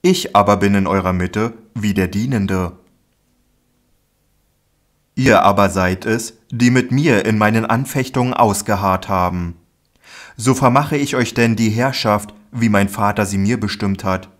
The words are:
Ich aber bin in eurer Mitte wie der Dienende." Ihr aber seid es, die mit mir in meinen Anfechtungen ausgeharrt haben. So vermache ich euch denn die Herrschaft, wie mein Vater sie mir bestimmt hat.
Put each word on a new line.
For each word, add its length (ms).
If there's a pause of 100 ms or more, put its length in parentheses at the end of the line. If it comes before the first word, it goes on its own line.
Ich 340
aber 220
bin 180
in 120
eurer 260
Mitte 400 (220)
wie 180
der 160
Dienende." 720 (2500)
Ihr 260
aber 280
seid 360
es, 320 (120)
die 220
mit 180
mir 340
in 140
meinen 260
Anfechtungen 720
ausgeharrt 760
haben. 460 (840)
So 180
vermache 420
ich 180
euch 200
denn 200
die 160
Herrschaft, 640 (160)
wie 180
mein 200
Vater 360
sie 140
mir 220
bestimmt 420
hat. 260 (120)